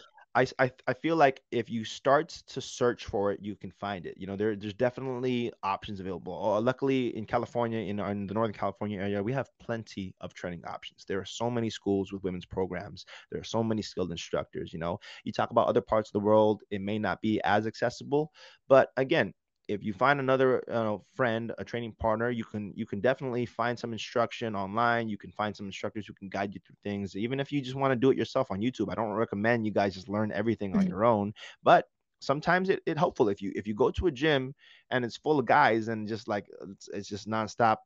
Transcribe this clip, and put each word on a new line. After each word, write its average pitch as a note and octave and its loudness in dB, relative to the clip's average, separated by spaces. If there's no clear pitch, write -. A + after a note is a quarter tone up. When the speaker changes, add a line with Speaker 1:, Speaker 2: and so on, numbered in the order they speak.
Speaker 1:
I B2+ 6
s-, C3 0
I, C3 4
I B2+ 0
feel D#3+ 0
like C#3+ 6
if A#2 -2
you A2+ -4
start D3 2
to - -10
search - -2
for G2+ 0
it, - -8
you G2+ -8
can F#2 -14
find G2+ -6
it. - -12
You F#2 -10
know, G2 -6
there, G#2+ 0
there's G2+ -8
definitely B2 -2
options G2 -4
available. F2+ -8
Uh, G2+ 0
luckily C3 0
in G#2+ -8
California, A#2 -2
in, G2+ -4
in G2+ -4
the G2 -6
Northern A2 0
California G#2 -4
area, G2+ -2
we A#2 -2
have C3+ -4
plenty G#2 -8
of F2+ -12
training F2 -8
options. - -14
There F#2+ -4
are F#2+ -8
so - -4
many A#2 -2
schools G2 -2
with F#2+ -8
women's F2+ -4
programs. F#2 -6
There D#2+ -6
are - -14
so A2+ -2
many A2 0
skilled F2+ -4
instructors, - -6
you E2+ -10
know. E2+ -4
You A2 -4
talk A2 -2
about A#2 4
other A#2 4
parts A2 0
of - -10
the G#2 0
world, G#2+ 6
it G2+ -4
may G2+ -2
not F#2+ -2
be A2 2
as G#2+ 2
accessible, B2 -2
but C3 8
again, C3+ 2
if G2+ -4
you G#2 -4
find C3+ 4
another, C3 4
uh, G#2+ 0
friend, A2+ 0
a G2 -8
training A#2 -6
partner, A2+ 0
you A#2 -4
can, G#2 -8
you A2 -6
can G2+ -6
definitely B2 0
find A#2 -4
some A#2 -6
instruction A2+ -2
online. A2+ 0
You G#2 -4
can F2+ -18
find G#2+ -4
some G#2 -10
instructors G#2 -8
who - -16
can G2 -14
guide G2 -4
you F#2+ -12
through - -20
things. G2+ -4
Even A#2 -2
if C#3 -6
you C#3+ 0
just B2+ -8
wanna C3+ 2
do B2+ 6
it - 4
yourself C3 0
on F#2+ -2
YouTube, A2+ 0
I F2+ -4
don't G#2 -2
recommend A2 2
you G#2 -2
guys G2+ 2
just F#2 -12
learn G#2 0
everything G#2 -2
on G2 4
Speaker 2:
Mm-hmm. F#2 0
Speaker 1:
your F#2 0
own, G#2 4
but E3 6
sometimes F3 0
it, - 2
it D#3+ 0
helpful C#3+ 4
if G2+ -2
you, G2 -4
if G2+ -6
you A2 -2
go A#2+ 2
to F#3 -2
a E3+ 4
gym C3+ 0
and B2 2
it's A2 -8
full D3+ 2
of A#2+ 0
guys A2+ 6
and A2 -4
just, G#2+ -6
like, G#2 -4
it's, - -18
it's G2+ -8
just G#2 -8
nonstop, A2 2